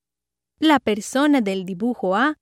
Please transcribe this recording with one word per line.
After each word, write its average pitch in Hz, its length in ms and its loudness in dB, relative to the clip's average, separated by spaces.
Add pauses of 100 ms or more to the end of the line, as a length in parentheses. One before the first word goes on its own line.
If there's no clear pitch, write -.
(600)
La 302 180 4
persona 262 600 0
del 196 240 -4
dibujo 190 500 -4
A 277 280 0